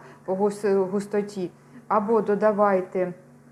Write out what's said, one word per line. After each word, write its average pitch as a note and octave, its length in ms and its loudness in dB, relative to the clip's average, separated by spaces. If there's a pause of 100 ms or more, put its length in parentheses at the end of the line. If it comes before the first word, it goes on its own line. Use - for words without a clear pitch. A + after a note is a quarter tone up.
(260)
по F#3 80 -4
гус-, G3 580 0
густоті, G3+ 600 -4 (360)
або G#3+ 340 2
додавайте G3 920 0 (380)